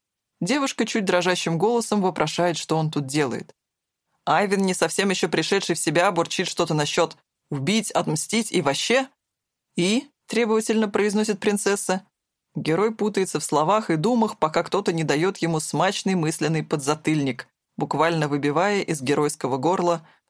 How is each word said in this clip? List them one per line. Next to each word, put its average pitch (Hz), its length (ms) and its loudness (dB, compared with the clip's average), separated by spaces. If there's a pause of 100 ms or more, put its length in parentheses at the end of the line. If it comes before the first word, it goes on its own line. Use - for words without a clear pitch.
(400)
девушка 269 440 -2
чуть 214 220 -2
дрожащим 180 500 0
голосом 214 460 0
вопрошает, 170 560 0
что - 180 -2
он 156 140 0
тут 147 160 -4
делает. 135 480 -2 (720)
Айвен, 196 360 2
не 185 120 0
совсем 185 340 0
ещё 185 200 0
пришедший 170 460 0
в - 40 -4
себя, 170 340 2
бурчит 170 360 -2
что-то 170 260 -2
насчёт 151 420 0 (340)
«убить», 180 400 0
«отмстить» 208 640 -2
и 185 80 2
вообще. - 480 0 (640)
«И?» — 208 360 0 (160)
требовательно 220 640 0
произносит 208 520 0
принцесса. 196 680 0 (480)
Герой 185 400 0
путается 202 460 -2
в - 40 -8
словах 180 440 2
и 160 80 2
думах, 220 420 0
пока 165 240 0
кто-то 190 300 -2
не 165 120 0
даёт 156 340 0
ему 165 200 0
смачный 185 560 0
мысленный 156 480 0
подзатыльник, 147 840 -2 (280)
буквально 151 520 0
выбивая 147 540 0
из 156 180 -4
геройского 143 560 0
горла 170 500 0 (240)